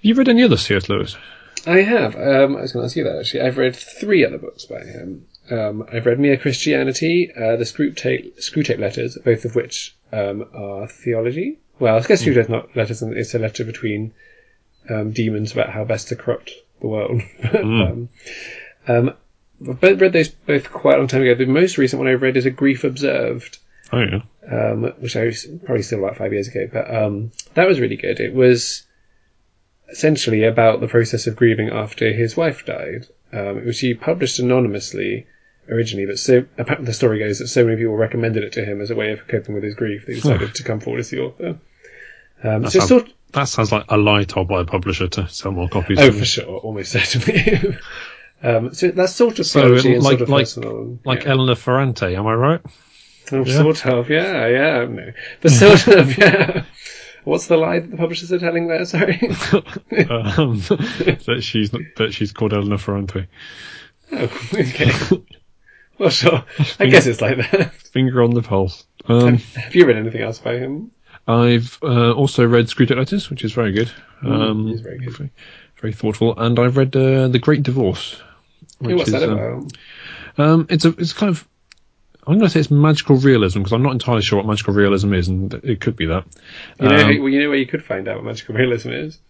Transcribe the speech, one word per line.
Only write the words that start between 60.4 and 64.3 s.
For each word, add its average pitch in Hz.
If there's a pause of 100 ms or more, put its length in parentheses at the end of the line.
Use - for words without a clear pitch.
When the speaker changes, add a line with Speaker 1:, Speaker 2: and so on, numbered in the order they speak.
Speaker 1:
<laughs> 95 (580)
that 120
she's 107
not, 120 (140)
that 110
she's 101
called 107
Eleanor 101
Ferrante. 98 (840)
Speaker 2:
Oh, -